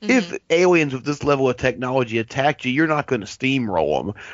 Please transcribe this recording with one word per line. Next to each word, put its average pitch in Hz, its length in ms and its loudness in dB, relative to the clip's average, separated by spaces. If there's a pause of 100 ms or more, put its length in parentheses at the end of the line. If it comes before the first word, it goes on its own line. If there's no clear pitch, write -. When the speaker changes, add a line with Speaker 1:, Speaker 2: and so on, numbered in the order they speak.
Speaker 1:
If 220 240 2
Speaker 2:
Mm-hmm. - 100 -8 (140)
Speaker 1:
aliens 170 420 4
with 127 120 -8
this 143 200 -6
level 135 240 2
of 123 80 0
technology 127 640 -2
attacked 135 460 -2
you, 127 80 -2
you're 156 140 2
not 151 200 -2
gonna 113 180 -2
steamroll 95 760 0
'em. 98 140 -6 (200)